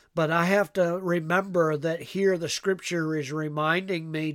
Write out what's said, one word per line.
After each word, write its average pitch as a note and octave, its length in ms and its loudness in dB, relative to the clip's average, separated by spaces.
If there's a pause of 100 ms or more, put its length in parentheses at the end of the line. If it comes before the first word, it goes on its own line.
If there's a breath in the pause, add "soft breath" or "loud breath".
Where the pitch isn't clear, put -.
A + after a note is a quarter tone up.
(140 soft breath)
But D#3+ 180 0
I E3+ 140 2
have G3 260 2
to F3 260 2
remember F3 760 2
that D#3+ 260 -2
here F#3+ 340 2
the E3 120 -4
Scripture E3+ 680 -2
is C#3 140 -4
reminding D#3+ 800 -2
me D#3 240 -2